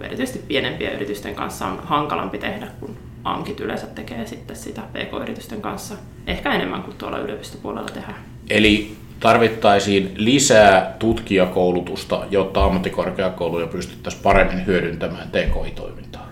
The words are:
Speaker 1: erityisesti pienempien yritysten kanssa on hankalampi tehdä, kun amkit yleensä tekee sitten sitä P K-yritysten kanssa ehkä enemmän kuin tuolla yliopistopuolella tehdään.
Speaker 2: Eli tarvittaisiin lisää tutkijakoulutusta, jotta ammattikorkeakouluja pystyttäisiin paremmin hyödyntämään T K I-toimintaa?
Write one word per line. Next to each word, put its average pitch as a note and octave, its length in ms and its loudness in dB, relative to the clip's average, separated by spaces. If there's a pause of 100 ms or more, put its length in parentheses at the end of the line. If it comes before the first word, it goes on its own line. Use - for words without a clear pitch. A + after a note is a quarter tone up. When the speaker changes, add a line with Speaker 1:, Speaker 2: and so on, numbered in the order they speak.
Speaker 1:
erityisesti - 380 -6 (100)
pienempien - 440 -2
yritysten G#2 420 -6
kanssa - 320 -6
on F#2 180 -6
hankalampi D3 540 -2
tehdä, A2 280 -8 (140)
kun - 160 -12 (280)
amkit - 360 -6
yleensä - 260 -6
tekee - 400 -10
sitten - 300 -14
sitä - 240 -12
P - 300 -8
K-yritysten - 500 -8
kanssa C#3 340 -8 (320)
ehkä A3 260 -2
enemmän F3 300 -2
kuin - 140 -12
tuolla - 220 -8
yliopistopuolella G#2 720 -8
tehdään. - 300 -12 (320)
Speaker 2:
Eli G#2+ 460 4 (240)
tarvittaisiin G#2 960 6
lisää G#2+ 840 8
tutkijakoulutusta, F2+ 1300 2
jotta F#2+ 340 2
ammattikorkeakouluja F#2 1040 0
pystyttäisiin F2+ 560 -8
paremmin F#2 440 4
hyödyntämään F2 600 -2
T - 40 -12
K - 360 0
I-toimintaa? - 640 -12